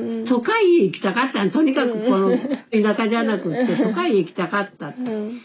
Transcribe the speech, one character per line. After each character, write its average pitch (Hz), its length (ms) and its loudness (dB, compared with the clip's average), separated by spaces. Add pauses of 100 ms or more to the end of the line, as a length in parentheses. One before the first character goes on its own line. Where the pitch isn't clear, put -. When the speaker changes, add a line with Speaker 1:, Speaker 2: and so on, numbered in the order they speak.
(200)
Speaker 1:
う - 20 -6
ん。 226 40 -6
Speaker 2:
都 240 140 2
会 359 360 4
へ 262 80 6
行 170 100 0
き - 80 -12
た 190 100 0
か 240 140 0
っ 254 60 -6
た 202 120 -2
の。 185 60 2
と 269 120 0
に 269 120 2
か 269 120 2
く 240 60 -2
こ 220 60 -4 (180)
の、 190 120 2
Speaker 1:
う - 60 4
ん。 254 40 2 (440)
Speaker 2:
田 208 140 2
舎 220 120 -2
じ 226 80 0
ゃ 233 80 0
な 214 140 0
く 170 140 -4
っ 240 140 0
て、 190 80 0
Speaker 1:
う - 0 -
ん。 151 40 -4 (120)
Speaker 2:
都 220 40 -2
会 339 220 0
へ - 20 4
行 175 100 0
き - 60 -20
た 175 140 -4
か 202 140 -2
っ 196 160 -8
た。 147 100 -10
Speaker 1:
う - 40 -14
ん。 233 520 -8